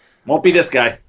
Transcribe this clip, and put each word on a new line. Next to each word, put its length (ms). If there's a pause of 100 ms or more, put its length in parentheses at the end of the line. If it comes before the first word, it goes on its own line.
(280)
Won't 160
be 80
this 180
guy. 400